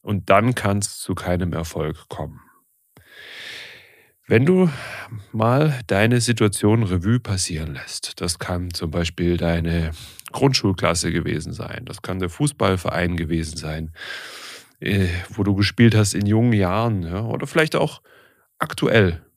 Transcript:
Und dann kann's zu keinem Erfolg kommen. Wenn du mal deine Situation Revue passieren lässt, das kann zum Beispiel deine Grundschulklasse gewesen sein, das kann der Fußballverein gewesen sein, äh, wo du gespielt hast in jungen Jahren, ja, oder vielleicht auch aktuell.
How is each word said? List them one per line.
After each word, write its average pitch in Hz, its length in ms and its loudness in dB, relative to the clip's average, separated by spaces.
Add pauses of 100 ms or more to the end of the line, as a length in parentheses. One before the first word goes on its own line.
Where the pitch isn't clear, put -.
Und 101 280 -4
dann 117 260 4
kann's 101 440 -2
zu 95 160 -4
keinem 87 380 -2
Erfolg 82 560 -6
kommen. 76 320 -10 (1900)
Wenn 113 160 6
du 185 240 6 (640)
mal 127 560 2
deine 113 320 4
Situation 110 640 2
Revue 95 380 2
passieren 80 520 -4
lässt, - 460 -12
das 87 200 -4
kann 87 340 -4
zum 85 180 -4
Beispiel 87 460 0
deine 82 540 0 (420)
Grundschulklasse 87 800 0
gewesen 82 400 -2
sein, - 320 -10
das - 160 -14
kann 92 180 -6
der 90 80 -2
Fußballverein 90 880 0
gewesen 80 400 -2
sein, 78 380 -8 (880)
äh, 95 260 2 (220)
wo 104 140 -2
du 101 120 2
gespielt 107 400 4
hast 104 180 4
in 101 120 0
jungen 110 260 4
Jahren, 101 520 2
ja, 87 180 -4
oder 117 260 -6
vielleicht 156 300 0
auch - 240 -2 (560)
aktuell. 98 680 2 (120)